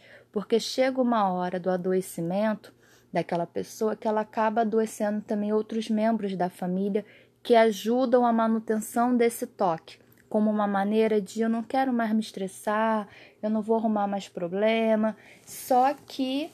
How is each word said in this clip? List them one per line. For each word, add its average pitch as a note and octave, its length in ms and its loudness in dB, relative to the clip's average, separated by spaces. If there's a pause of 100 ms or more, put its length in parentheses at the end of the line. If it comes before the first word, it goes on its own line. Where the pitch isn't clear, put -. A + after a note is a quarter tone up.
(320)
porque G#3+ 300 0
chega C4 400 0
uma A3+ 280 2
hora F3+ 300 -2
do F3+ 100 -2
adoecimento F#3 1040 -2 (380)
daquela E3+ 340 -2
pessoa G#3+ 520 -6
que - 100 -6
ela G#3+ 140 0
acaba A3 400 0
adoecendo G#3+ 580 -2
também G#3 320 -4
outros A3 380 -2
membros G#3+ 480 0
da F3+ 120 0
família G3 560 -2 (380)
que A#3+ 100 2
ajudam A#3 720 4
a A#3 60 4
manutenção A3+ 840 0
desse A#3 320 2
toque, - 540 -2 (300)
como G#3+ 200 2
uma G#3 180 0
maneira G#3+ 520 2
de G#3 220 -4
"eu A3+ 80 0
não A3+ 140 -2
quero C4 280 0
mais A3+ 220 0
me A3 80 2
estressar, G#3+ 880 -2 (320)
eu G#3+ 80 -2
não A3 120 0
vou A3 140 0
arrumar G#3+ 320 0
mais G3+ 220 -6
problema". A3 880 0 (280)
Só C4 480 2
que C#4 600 -6